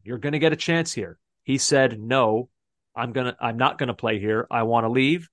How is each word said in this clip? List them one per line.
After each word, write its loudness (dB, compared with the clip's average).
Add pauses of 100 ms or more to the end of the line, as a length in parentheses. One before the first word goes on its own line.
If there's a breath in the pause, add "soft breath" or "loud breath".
You're -8
gonna -4
get 4
a -2
chance -2
here.' -8 (260)
He 0
said, 2
'No, 2 (440)
I'm -6
gonna, -4
I'm -4
not 2
gonna -2
play -2
here. -2
I 0
wanna 2
leave.' 2